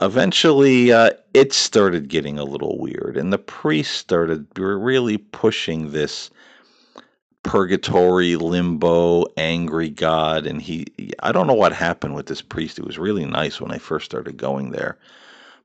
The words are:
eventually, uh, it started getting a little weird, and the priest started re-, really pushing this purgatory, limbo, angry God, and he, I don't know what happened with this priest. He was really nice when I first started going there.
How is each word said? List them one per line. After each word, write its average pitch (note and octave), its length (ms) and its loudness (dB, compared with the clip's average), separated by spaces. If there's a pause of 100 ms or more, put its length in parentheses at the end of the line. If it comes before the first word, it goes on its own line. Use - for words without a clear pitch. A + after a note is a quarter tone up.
eventually, C3 920 4
uh, A2+ 180 8 (220)
it C3+ 200 6
started F2 560 2
getting D2 300 -4
a D2 60 -6
little C#2+ 340 -6
weird, - 400 -8
and E2 120 -2
the - 80 0
priest - 580 -4
started E2 500 -2 (120)
re-, F#2+ 160 -2
really A#2 440 0
pushing D#2+ 720 -4
this D2 380 -6 (1120)
purgatory, F2+ 920 2
limbo, E2+ 880 2 (120)
angry E2 540 -2
God, D#2+ 560 -2
and D2 160 -8
he, D#2+ 240 -10 (360)
I F#2+ 100 0
don't F3 140 2
know C#3 80 4
what F#2+ 180 4
happened E2 420 -4
with D2 120 -10
this - 160 -8
priest. - 340 -10
He - 60 -12
was C#2+ 160 -10
really F2+ 280 -4
nice - 340 -4
when A1+ 100 -10
I - 80 -8
first - 280 -6
started - 300 -10
going C2+ 340 -6
there. B1+ 280 -8 (680)